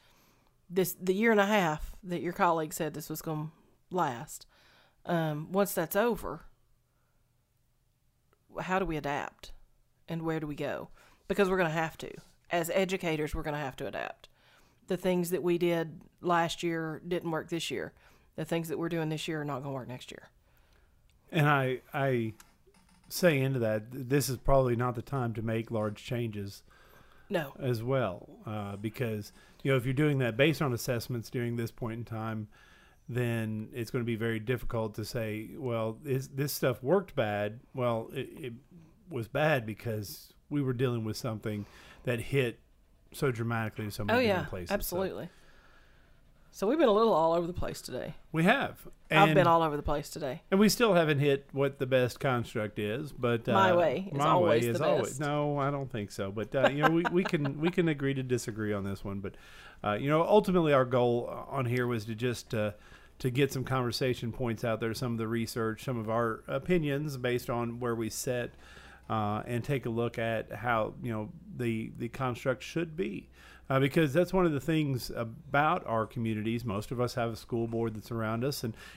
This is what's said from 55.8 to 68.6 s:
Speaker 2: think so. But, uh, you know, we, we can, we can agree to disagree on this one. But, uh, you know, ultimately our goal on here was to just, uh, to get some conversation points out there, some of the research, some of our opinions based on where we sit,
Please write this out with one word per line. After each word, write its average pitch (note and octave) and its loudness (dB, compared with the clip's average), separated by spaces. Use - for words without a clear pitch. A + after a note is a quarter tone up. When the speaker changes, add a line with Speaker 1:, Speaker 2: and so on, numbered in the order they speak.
Speaker 2:
think G#2 -6
so. G2 -4
But, G#2 -6
uh, C3 6
you C#3+ -2
know, D#3+ 6
we, E3+ 4
we F3 2
can, D3 -2
we E3 2
can F3 2
agree C#3 0
to C3+ -4
disagree A#2 -2
on G2+ -2
this G2 -6
one. G2+ -6
But, F#2+ -8
uh, G#2 0
you B2+ -2
know, D#3 4
ultimately F3+ 4
our C3 6
goal A#2+ 2
on C3+ -2
here B2 0
was A2+ -2
to A2+ -6
just, A#2 -4
uh, G#2+ 0
to C3 -2
get C3+ 2
some C3 -4
conversation B2 -2
points A#2 -4
out A2+ 0
there, A2+ -2
some A#2 -4
of A2+ -4
the A2+ -2
research, A2+ -2
some B2+ -4
of G#2+ -6
our A2+ 0
opinions D3 0
based B2 -2
on A#2 -2
where A#2+ 0
we A2+ -2
sit, - -4